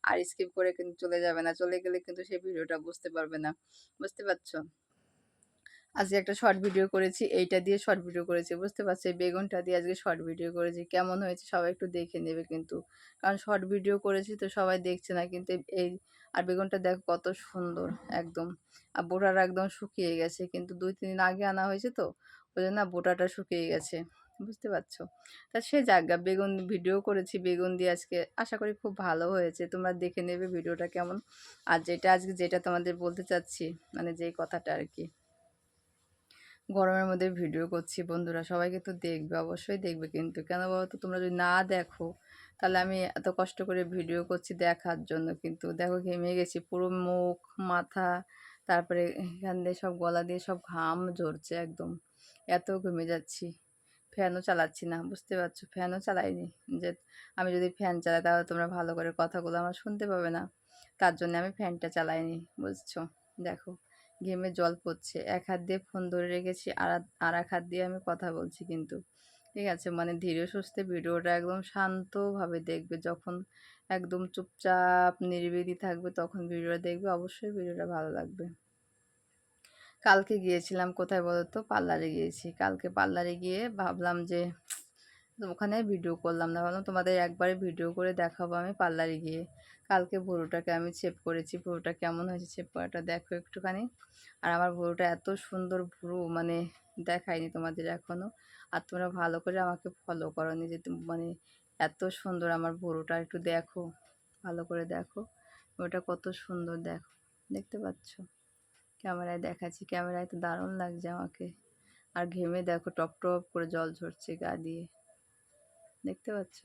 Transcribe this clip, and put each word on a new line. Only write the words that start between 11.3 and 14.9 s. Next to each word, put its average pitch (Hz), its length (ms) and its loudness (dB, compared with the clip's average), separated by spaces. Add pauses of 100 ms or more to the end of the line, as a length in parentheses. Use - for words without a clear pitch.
সবাই 175 220 4
একটু 185 100 -6 (120)
দেখে 170 280 -4
নেবে 160 260 -2
কিন্তু, 160 240 -6 (440)
কারণ 196 160 4 (100)
শর্ট 202 180 2 (100)
ভিডিও 202 220 4 (100)
করেছি 196 260 2 (100)
তো 190 40 0 (120)
সবাই 185 200 4 (100)
দেখছে 180 300 -2